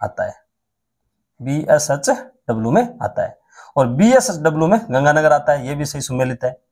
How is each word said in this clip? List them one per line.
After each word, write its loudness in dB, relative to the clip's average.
आता -6
है, -8
बीएसएचडब्ल्यू -2
में 2
आता -4
है, -10
और 2
बीएसएचडब्ल्यू 2
में 4
गंगानगर 2
आता 2
है, -2
ये -6
भी -6
सही -10
सुमेलित -4
है। -6